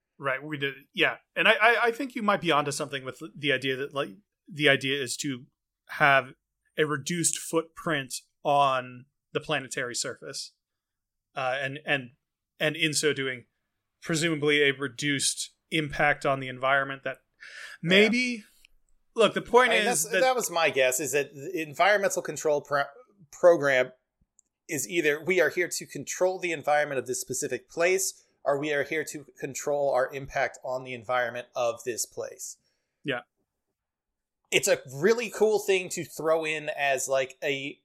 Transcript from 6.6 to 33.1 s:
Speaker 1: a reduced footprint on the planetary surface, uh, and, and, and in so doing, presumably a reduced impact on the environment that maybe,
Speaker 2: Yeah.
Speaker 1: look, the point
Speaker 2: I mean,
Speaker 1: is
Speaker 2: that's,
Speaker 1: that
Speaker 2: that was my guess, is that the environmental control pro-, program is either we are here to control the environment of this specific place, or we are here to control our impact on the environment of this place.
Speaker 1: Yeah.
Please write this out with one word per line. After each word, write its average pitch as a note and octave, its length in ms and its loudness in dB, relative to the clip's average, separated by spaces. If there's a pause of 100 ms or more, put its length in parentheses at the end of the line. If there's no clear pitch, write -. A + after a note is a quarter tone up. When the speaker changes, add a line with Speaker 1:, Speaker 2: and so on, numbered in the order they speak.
Speaker 1:
a D#3 80 2
reduced D3+ 540 2
footprint D#3+ 840 -4 (240)
on C3 600 2 (280)
the D3 60 0
planetary C3 560 -4
surface, - 560 -10 (840)
uh, C3 240 -2
and, C3+ 240 -8
and, C3+ 280 -4 (480)
and D3+ 160 0
in D#3+ 180 0
so C#3+ 180 0
doing, C3 340 -6 (580)
presumably D3+ 580 0
a C#3 100 4
reduced C3+ 760 -4 (240)
impact D3 520 0
on C3+ 160 0
the C3 80 -10
environment C3+ 560 -2
that C3 140 -8 (600)
maybe, G#3 360 6
Speaker 2:
Yeah. B3 220 -2 (760)
Speaker 1:
look, G#3 180 4
the F#3 80 -4
point A#3 300 6
Speaker 2:
I A3+ 80 4
mean, G#3 80 2
Speaker 1:
is D3+ 160 0
Speaker 2:
that's, - 100 -12
Speaker 1:
that F#3 80 4
Speaker 2:
that B3+ 140 4
was F#3+ 160 -4
my E3 180 2
guess, B2+ 300 2
is C3+ 140 -4
that C#3+ 200 0
the D#3 280 -8
environmental F#3 600 2
control D3+ 400 -2
pro-, C#3+ 220 -2 (480)
program C#3+ 600 6 (760)
is C#3+ 220 -4
either D#3 340 0
we F3+ 160 2
are D#3 100 6
here E3+ 200 -2
to - 160 -8
control F3+ 540 -2
the E3+ 120 -4
environment D3 480 0
of - 80 -4
this B2+ 140 -6
specific B2+ 480 -6
place, F#3 560 -2 (180)
or C#3+ 160 0
we D3+ 140 -2
are C#3+ 100 0
here D#3 220 -4
to D3 200 -12 (140)
control C#3+ 540 -2
our B2+ 200 0
impact C3+ 520 -4
on C3 180 -6
the B2+ 100 -10
environment A#2+ 640 -4
of A#2 300 -2
this A2+ 200 -4
place. - 520 -12 (480)
Speaker 1:
Yeah. B2+ 160 -4 (1300)